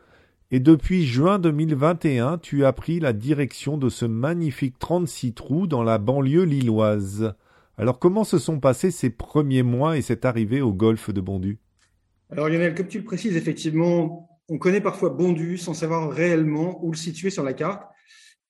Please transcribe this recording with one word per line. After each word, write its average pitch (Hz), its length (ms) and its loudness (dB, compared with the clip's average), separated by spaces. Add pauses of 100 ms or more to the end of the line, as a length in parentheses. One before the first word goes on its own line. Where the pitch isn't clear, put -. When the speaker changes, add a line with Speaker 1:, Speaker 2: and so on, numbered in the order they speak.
(500)
Speaker 1:
et - 120 2
depuis 160 420 6
juin 151 360 2
deux 170 120 2
mille 151 240 0
vingt 165 300 2
et 135 140 2
un, 147 180 0
tu 139 260 -2
as 135 80 6
pris 165 300 -2
la 135 100 2
direction 139 680 -2
de 131 120 0
ce - 160 -4
magnifique 135 760 -2
trente-six 160 540 -2
trous 175 340 -2
dans 127 160 0
la 113 140 2
banlieue 139 480 2
lilloise. 107 880 0 (420)
Alors, 123 220 0
comment 196 240 2
se 175 160 0
sont 151 220 -4
passés 135 280 2
ces 135 200 0
premiers 135 520 0
mois 127 360 2
et 131 40 0
cette - 220 -4
arrivée 117 380 0
au 117 100 2
golf 110 380 2
de 98 100 -2
Bondy ? 95 380 -4 (720)
Speaker 2:
Alors 147 180 -2
Lionel, 165 280 0
comme 185 120 -4
tu 220 120 -8
le - 40 -8
précises, 185 320 -4
effectivement, 160 1120 -2
on 156 100 -6
connaît 185 220 2
parfois 196 300 -2
Bondy 170 480 -2
sans 175 160 -8
savoir 160 380 -4
réellement 160 720 0
où 165 100 -4
le 156 60 -6
situer 175 320 -6
sur 170 140 -4
la 135 80 -2
carte. 175 320 -6 (680)